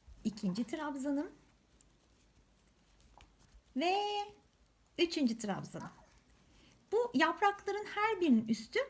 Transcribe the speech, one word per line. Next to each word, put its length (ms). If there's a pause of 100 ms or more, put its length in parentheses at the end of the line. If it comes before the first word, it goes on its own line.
(240)
ikinci 400
trabzanım 680 (2500)
ve 200 (1040)
üçüncü 380
trabzanım. 540 (1000)
Bu 220
yaprakların 720 (100)
her 260
birinin 260
üstü 320 (100)